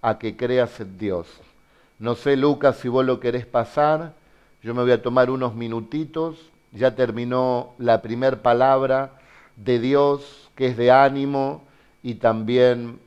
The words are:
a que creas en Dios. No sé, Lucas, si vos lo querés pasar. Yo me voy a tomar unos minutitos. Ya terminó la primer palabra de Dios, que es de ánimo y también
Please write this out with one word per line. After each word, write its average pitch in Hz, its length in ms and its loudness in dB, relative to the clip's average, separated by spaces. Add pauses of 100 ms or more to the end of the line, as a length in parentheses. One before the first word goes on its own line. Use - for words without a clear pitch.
a 110 160 -2
que 110 180 -8
creas 123 440 -2
en 95 180 -14
Dios. 92 300 -6 (720)
No 117 160 -4
sé, 139 200 0
Lucas, 139 420 2
si 123 120 -8
vos 131 160 0
lo 127 140 0
querés 123 260 -4
pasar. 151 680 -2 (500)
Yo 117 100 -8
me 123 80 -2
voy 123 100 4
a 117 120 2
tomar 127 260 2
unos 127 240 -4
minutitos. 127 840 -8 (360)
Ya 107 240 0
terminó 123 840 -2
la 117 240 2
primer 120 400 -2
palabra 131 760 2 (360)
de 120 240 -2
Dios, 139 760 0
que 131 120 -2
es 120 100 -4
de 120 120 4
ánimo 139 760 2 (420)
y 123 80 -8
también 120 920 0